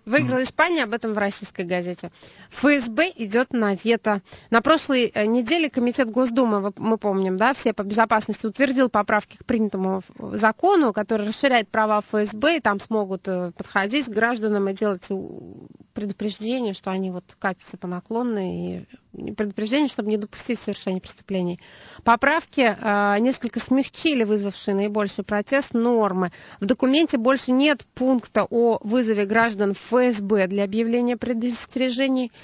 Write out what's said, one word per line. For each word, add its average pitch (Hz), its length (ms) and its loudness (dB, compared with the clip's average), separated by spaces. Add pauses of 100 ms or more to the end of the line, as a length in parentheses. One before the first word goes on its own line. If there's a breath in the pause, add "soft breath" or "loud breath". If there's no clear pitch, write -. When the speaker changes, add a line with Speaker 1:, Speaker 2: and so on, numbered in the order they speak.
Speaker 1:
Выиграла 254 300 0
Speaker 2:
Мгм. 262 80 0
Speaker 1:
Испания, 320 400 0
об 208 100 -6
этом 226 180 -4
в 208 60 -4
российской 202 480 -6
газете. 180 440 -6 (400 loud breath)
Ф - 140 -4
С 277 240 2
Б 311 280 0
идет 226 360 -2
на 214 220 0
вето. 214 480 0 (260 loud breath)
На 226 140 2
прошлой, 277 500 2
э, 214 140 0
неделе 254 420 2
Комитет 240 420 0
Госдумы, 233 500 2
вы, 196 180 -4
мы 220 180 0
помним, 190 400 0
да, 226 160 4
все 233 220 -2
по - 80 -4
безопасности 220 640 0
утвердил 262 420 2
поправки 208 480 0
к - 80 -20
принятому 190 560 -2 (160)
в-, 208 220 -10
закону, 254 560 4
который 214 340 -2
расширяет 240 400 0
права 214 300 2
Ф - 160 -4
С 214 200 0
Б, 285 220 2
и 294 40 -2
там 202 200 0
смогут, 196 480 -4
э, 180 260 -4
подходить 208 520 -2
к - 20 -10
гражданам 214 600 0
и - 20 -2
делать 196 380 -2
у-, - 560 -10 (260)
предупреждение, 208 800 -4
что 190 180 -8
они 190 200 -2
вот 180 140 -10 (140)
катятся - 380 -6
по 185 100 -12
наклонной, 180 1000 -6 (260)
и, - 160 -12
и 208 40 -8
предупреждение, 214 560 -2
чтобы 208 200 -6
не 214 80 0
допустить 208 440 -6
совершения 190 420 -6
преступлений. 180 580 -6 (440 loud breath)
Поправки, 262 760 2
э, 202 400 2
несколько 240 400 -2
смягчили 269 640 0
вызвавшие 202 500 -2
наибольший 202 500 -2
протест 214 500 -2
нормы. 214 580 2 (280 loud breath)
В 202 60 -2
документе 269 520 2
больше 247 320 2
нет 269 340 2 (100)
пункта 254 540 0
о 233 320 2
вызове 214 460 0
граждан 208 480 2
в - 180 -14
Ф 247 240 4
С 208 40 -6
Б 196 260 2
для 202 180 0
объявления 233 520 0
предостережений. 247 1120 -2 (140)